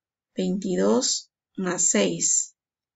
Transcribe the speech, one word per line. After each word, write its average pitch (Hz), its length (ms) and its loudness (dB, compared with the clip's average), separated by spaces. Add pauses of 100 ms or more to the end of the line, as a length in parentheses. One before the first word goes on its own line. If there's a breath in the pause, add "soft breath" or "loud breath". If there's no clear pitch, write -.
(340)
veintidós 190 960 0 (260)
más 180 300 -2
seis, 180 680 0 (400)